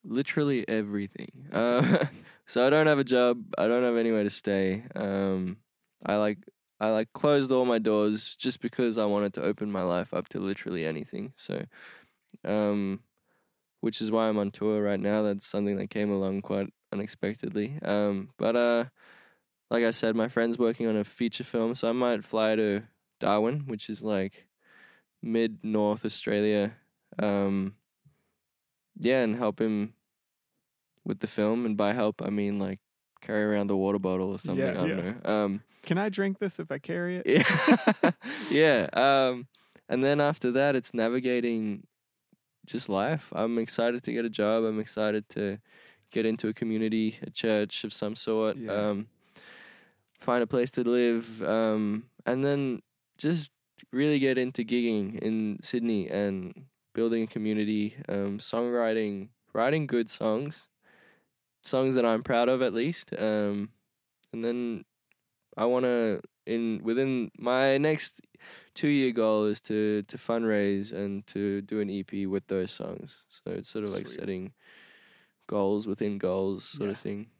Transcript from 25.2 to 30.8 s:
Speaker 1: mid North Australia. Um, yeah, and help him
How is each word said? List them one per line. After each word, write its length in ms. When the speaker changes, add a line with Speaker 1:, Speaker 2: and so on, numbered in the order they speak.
Speaker 1:
mid 440
North 400
Australia. 720
Um, 560
yeah, 220
and 120
help 260
him 340